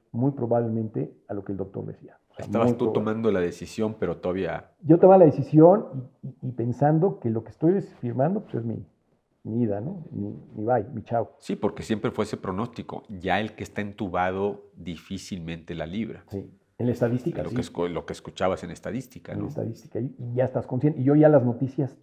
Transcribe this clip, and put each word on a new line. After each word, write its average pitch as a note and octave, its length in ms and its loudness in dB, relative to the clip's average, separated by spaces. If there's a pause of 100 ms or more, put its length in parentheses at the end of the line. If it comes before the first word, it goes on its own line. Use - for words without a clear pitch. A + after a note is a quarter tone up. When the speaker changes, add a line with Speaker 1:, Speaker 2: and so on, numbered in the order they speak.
(120)
Speaker 1:
muy B2+ 200 0
probablemente A#2 880 -2 (100)
a A2+ 60 -8
lo G2 100 -8
que - 80 -8
el G2 60 -6
doctor G2 300 -8
decía. - 320 -18 (100)
O - 60 -20
sea, - 100 -14
Speaker 2:
Estabas A2+ 240 2
Speaker 1:
muy A#2+ 80 0
Speaker 2:
tú B2 80 0
Speaker 1:
probable. A2 80 0 (180)
Speaker 2:
tomando A2+ 200 0
la F#2 80 2
decisión, F2+ 600 -4
pero E2+ 180 -4
todavía F2 540 -4 (120)
Speaker 1:
Yo E3 160 6
tomaba F#3+ 200 10
la F3+ 60 12
decisión D3+ 840 6 (120)
y, C3+ 60 -12
y, C3 220 -10
y - 20 -8
pensando D3 680 0
que A#2 120 -4
lo A2 120 -4
que - 60 -18
estoy F#3 320 0
firmando, C3 640 -2
pues, - 120 -12
es A2+ 100 -6
mi, A2+ 200 -8 (580)
mi A2+ 200 -2
ida, G2+ 180 -2
¿no? E3 300 -10
Mi, G2+ 180 -8 (260)
mi G#2+ 100 -6
bye, A#2 180 0 (100)
mi A2 80 -8
chao. A2+ 380 -4
Speaker 2:
Sí, - 160 -6
porque - 260 -4
siempre A2 300 -4
fue G#2+ 140 -2
ese - 120 -8
pronóstico. G2 720 -8
Ya F#2 300 -2
el A2 160 -6
que - 80 -10
está - 180 -10
entubado G2 840 -4 (100)
difícilmente E2+ 1000 -10
la D#2+ 120 -6
libra. F2+ 420 -8
Speaker 1:
Sí, G2 220 -10 (260)
en A#2 80 -2
la B2 60 2
estadística, A#2+ 500 -2
Speaker 2:
Lo - 80 -6
Speaker 1:
sí. A#2 60 -6
Speaker 2:
que B2 80 -2
escu-, - 260 -4
lo D#2+ 160 -6
que D#2+ 80 -8
escuchabas - 500 -4
en F2+ 80 -10
estadística, - 600 -10
Speaker 1:
En G#2 80 -8
la G#2 60 -6
Speaker 2:
¿no? - 40 -8
Speaker 1:
estadística. A2+ 500 -8
Y, B2+ 200 -6
y A#2+ 160 -8
ya B2+ 100 2
estás B2 220 -4
consciente. C#3+ 340 0
Y - 40 -2
yo C#3+ 80 4
oía D3+ 160 8
las C#3+ 140 8
noticias B2+ 600 -2